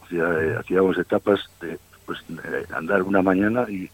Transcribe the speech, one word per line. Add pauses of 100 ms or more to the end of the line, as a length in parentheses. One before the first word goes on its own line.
hacía-,
eh,
hacíamos
etapas (200)
de, (280)
pues, (260)
eh, (100)
andar
una
mañana
y,